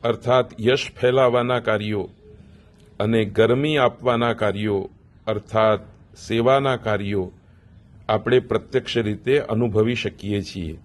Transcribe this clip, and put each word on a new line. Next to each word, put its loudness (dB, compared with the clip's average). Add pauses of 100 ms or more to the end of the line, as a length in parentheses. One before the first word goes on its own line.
અર્થાત 0
યશ 0 (100)
ફેલાવાના 2
કાર્યો, -2 (880)
અને 2
ગરમી 2
આપવાના 0
કાર્યો, -2 (380)
અર્થાત 0 (380)
સેવાના 0
કાર્યો -4 (800)
આપણે 4
પ્રત્યક્ષ -2
રીતે 0
અનુભવી 0
શકીએ -4
છીએ. -10